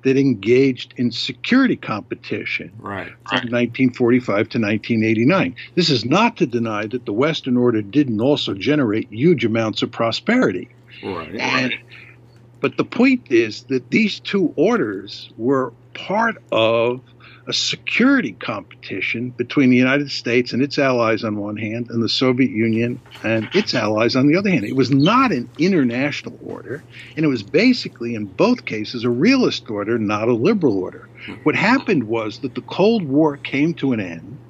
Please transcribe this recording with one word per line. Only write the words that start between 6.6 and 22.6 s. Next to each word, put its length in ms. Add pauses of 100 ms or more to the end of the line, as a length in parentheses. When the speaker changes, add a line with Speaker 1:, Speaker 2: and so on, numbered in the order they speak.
Speaker 1:
that 200
the 60
Western 460
order 240
didn't 400
also 320
generate 560
huge 340
amounts 380
of 100
prosperity. 800 (340)
Speaker 2:
Right. 320
Speaker 1:
And, 380 (880)
but 160
the 80
point 440
is 340
that 280
these 300
two 340
orders 800
were 380 (200)
part 440 (140)
of 500 (460)
a 60
security 800
competition 960
between 400
the 80
United 340
States 400
and 100
its 160
allies 460
on 140
one 180
hand 340
and 140
the 60
Soviet 420
Union 480 (240)